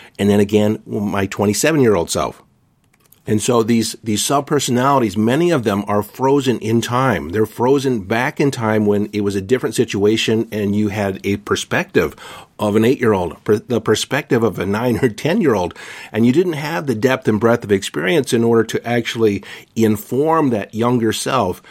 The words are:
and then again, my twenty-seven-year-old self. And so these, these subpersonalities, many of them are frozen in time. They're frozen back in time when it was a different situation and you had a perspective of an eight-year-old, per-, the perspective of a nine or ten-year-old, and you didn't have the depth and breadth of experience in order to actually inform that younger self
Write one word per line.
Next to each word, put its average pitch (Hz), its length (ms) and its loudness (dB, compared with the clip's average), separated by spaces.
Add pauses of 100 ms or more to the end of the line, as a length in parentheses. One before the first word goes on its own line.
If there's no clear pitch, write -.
(200)
and 101 100 2
then 104 100 4
again, 104 460 2
my 101 400 -2
twenty-seven-year-old 107 840 2
self. 65 320 -4 (840)
And 107 120 0
so 120 220 2
these, 113 420 0
these 104 200 -2
subpersonalities, 135 920 0
many 131 360 2
of 143 120 0
them 101 240 0
are 104 140 0
frozen 131 560 0
in 113 240 0
time. 113 480 0
They're 107 160 0
frozen 127 560 0
back 113 380 -2
in 143 100 2
time 107 380 0
when 104 260 0
it 104 80 -2
was 101 140 -2
a 98 60 -2
different 120 340 -2
situation 110 760 0
and 101 240 -2
you 107 120 0
had 98 360 -4
a 101 140 0
perspective - 800 -2 (420)
of 104 180 0
an 110 80 4
eight-year-old, 104 600 0
per-, 104 160 2
the 113 200 -2
perspective 123 640 0
of 101 160 0
a 95 80 -4
nine 110 380 -2
or 135 40 -14
ten-year-old, 120 680 -2 (360)
and 110 140 0
you 127 80 4
didn't 175 200 0
have 151 340 -6
the 123 80 -2
depth 127 320 0
and 107 120 2
breadth 117 240 2
of 101 80 -4
experience 147 640 0
in 117 100 2
order 117 200 4
to - 220 -6
actually 113 580 -2 (320)
inform 131 760 0
that 107 240 -4
younger 113 400 0
self 107 580 -2